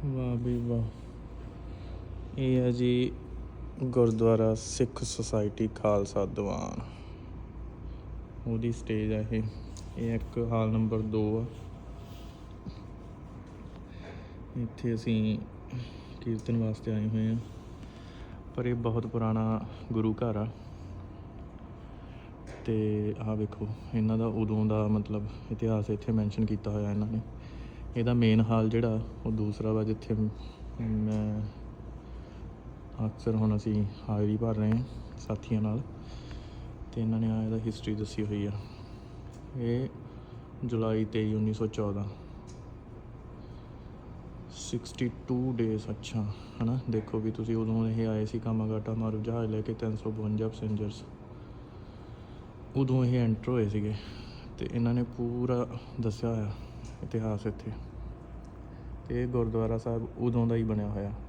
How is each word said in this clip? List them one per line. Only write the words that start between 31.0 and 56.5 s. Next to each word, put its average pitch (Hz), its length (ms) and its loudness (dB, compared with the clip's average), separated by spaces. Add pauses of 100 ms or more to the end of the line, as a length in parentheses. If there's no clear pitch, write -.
ਅਕਸਰ, 110 280 2
ਹੁਣ 110 220 6
ਅਸੀਂ 104 280 4 (240)
ਹਾਜ਼ਰੀ 104 280 4
ਭਰ 113 200 2
ਰਹੇ 107 140 4
ਹਾਂ 117 120 4 (360)
ਸਾਥੀਆਂ 107 440 0
ਨਾਲ, 107 180 2 (1120)
ਤੇ 117 60 -2
ਇਹਨਾਂ 113 200 4
ਨੇ 113 100 4
ਆਹ 110 120 2
ਇਹਦਾ 110 160 2
ਹਿਸਟਰੀ 107 360 0
ਦੱਸੀ 107 300 -2
ਹੋਈ 104 220 2
ਆ। 101 40 0 (1080)
ਇਹ 123 320 2 (760)
ਜੁਲਾਈ 113 400 4
ਤੇਈ, 107 300 2
ਉੱਨੀ 107 180 4
ਸੌ 107 140 2
ਚੌਦਾਂ, 101 380 0 (2500)
ਸਿਕਸਟੀ - 600 -2 (180)
ਟੂ 127 280 2
ਡੇਜ਼। 110 340 2
ਅੱਛਾ, 107 420 -2 (300)
ਹਨਾ, 120 160 4 (120)
ਦੇਖੋ 110 280 2
ਵੀ 110 120 2
ਤੁਸੀਂ, 113 260 0
ਉਦੋਂ 113 320 4
ਇਹ 113 180 2
ਆਏ 107 200 2
ਸੀ 117 120 -2
ਕਾਮਾਗਾਟਾ 110 560 2
ਮਾਰੂ 110 240 2
ਜਹਾਜ਼ 113 320 0
ਲੈ 110 100 2
ਕੇ, 107 140 0
ਤਿੰਨ 110 220 0
ਸੌ 110 140 -2
ਬਵੰਜਾ 107 380 2
ਪੈਸੇਂਜਰਸ, 107 560 -2 (1700)
ਉਦੋਂ 131 280 6
ਇਹ 123 140 6
ਐਂਟਰ 113 300 4
ਹੋਏ 117 200 4
ਸੀਗੇ। 104 260 2 (640)
ਤੇ - 160 -4
ਇਹਨਾਂ 117 200 4
ਨੇ 123 80 4
ਪੂਰਾ 120 640 0 (320)
ਦੱਸਿਆ 113 340 0
ਹੋਇਆ 104 180 0 (500)